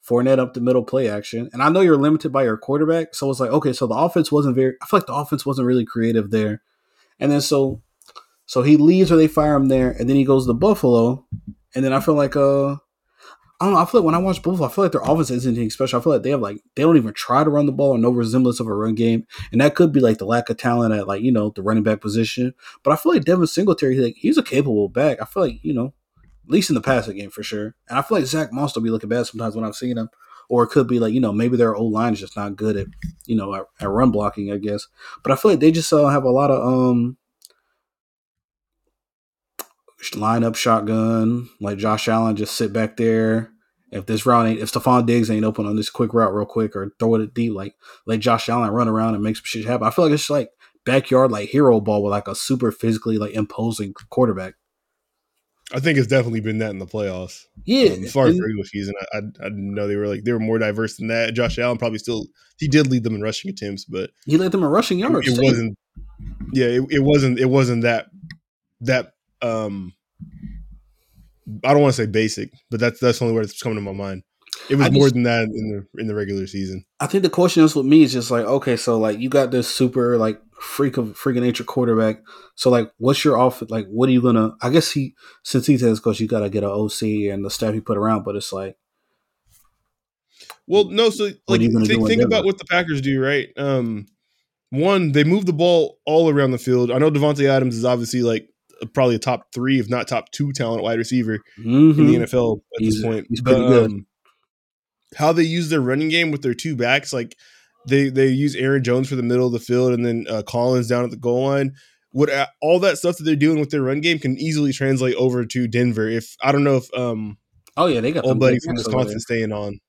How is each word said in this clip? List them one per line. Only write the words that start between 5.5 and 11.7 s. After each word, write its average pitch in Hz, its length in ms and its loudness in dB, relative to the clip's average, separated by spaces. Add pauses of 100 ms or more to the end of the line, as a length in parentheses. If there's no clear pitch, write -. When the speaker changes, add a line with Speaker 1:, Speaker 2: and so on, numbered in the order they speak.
Speaker 1:
really 123 180 2
creative 113 460 -2
there. 107 300 -2 (580)
And 143 120 0
then 143 100 2
so, 139 400 -2 (640)
so - 180 -2
he 151 140 8
leaves 175 340 6
or 165 60 6
they 160 100 6
fire 151 280 2
him 135 120 2
there. 127 240 2
And 123 180 -4
then 139 60 2
he 139 80 4
goes 135 240 2
to 120 60 0
Buffalo. 127 760 2 (480)